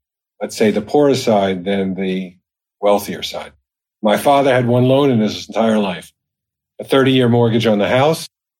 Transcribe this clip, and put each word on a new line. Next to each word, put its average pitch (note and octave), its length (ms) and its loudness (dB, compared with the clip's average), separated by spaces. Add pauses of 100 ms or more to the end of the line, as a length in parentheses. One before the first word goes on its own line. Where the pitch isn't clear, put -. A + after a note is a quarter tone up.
(420)
let's - 160 -10
say, G#3+ 140 2
the G#3+ 100 -2
poorer C#3+ 340 2
side G2 480 -2
than F#2+ 300 -4
the F#2 440 -6 (440)
wealthier G2+ 420 -2
side. - 300 -12 (480)
My G#2 140 2
father C#3 380 2
had B2+ 120 2
one B2 200 2
loan C3+ 260 2
in A2+ 80 2
his G#2 300 -4
entire A2 280 0
life, F#2 360 -6 (680)
a - 60 -12
thirty-year C3 420 2
mortgage A#2 400 2
on G#2 120 2
the G2 100 0
house, D3 400 0 (300)